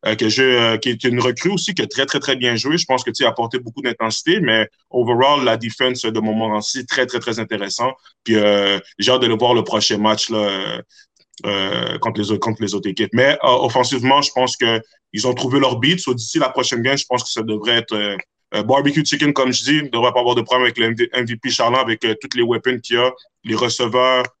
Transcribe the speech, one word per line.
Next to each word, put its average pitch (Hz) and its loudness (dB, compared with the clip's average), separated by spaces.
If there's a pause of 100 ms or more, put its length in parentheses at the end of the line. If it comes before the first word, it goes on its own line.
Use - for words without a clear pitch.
euh, 107 0
que 110 0
je, 123 2
euh, 117 4
qui 127 -2
est 117 -6
une 123 2
recrue 123 0
aussi, 190 -2
qui 131 -2
a 107 -2
très, 135 -2
très, 139 -4
très 135 -2
bien 123 0
joué. 135 -2
Je 165 -2
pense 127 0
que, 120 -4
tu - -8
sais, - -2
il - 6
a 113 4
apporté 117 -4
beaucoup 120 -12
d'intensité, 120 -2
mais 113 2 (200)
overall, 127 2
la 113 2
défense 123 -4
de 110 -2
Montmorency, 110 -2
très, 127 0
très, 127 -6
très 117 -4
intéressant. 110 -4 (320)
Puis, 113 2
euh, 101 4 (180)
j'ai 101 0
hâte 127 4
de 123 2
le 113 2
voir 120 4
le 113 4
prochain 107 0
match, 107 0
là, 110 -2
euh, 98 -2 (640)
euh, 101 -4
contre 110 -2
les 104 -2
autres, 104 0
contre 110 -2
les 98 -4
autres 98 -4
équipes. - -2
Mais, 131 4
euh, - -2
offensivement, 127 2
je 143 -2
pense 127 0
que 113 0 (320)
ils 110 -2
ont 131 0
trouvé 131 0
leur 127 0
beat. 165 2
So, 131 -4
d'ici 120 -4
la 131 2
prochaine 127 -2
game, 135 0
je - -4
pense 123 -2
que - -10
ça 113 -4
devrait 110 -2
être, 110 -4
euh, 104 -4 (380)
euh, 104 0
barbecue 143 2
chicken, 147 0
comme 131 2
je 123 -2
dis. 143 2
Il 147 0
ne 139 -10
devrait 120 2
pas 123 2
avoir 120 2
de 120 2
problème 123 2
avec 120 0
le 117 0
M 123 0
V 113 -6
P 123 -8
Charland, 120 2
avec, 113 -2
euh, 110 0
toutes - -10
les 123 0
weapons 120 0
qu'il - -4
y 117 4
a, 127 4 (320)
les 110 -4
receveurs 123 2 (140)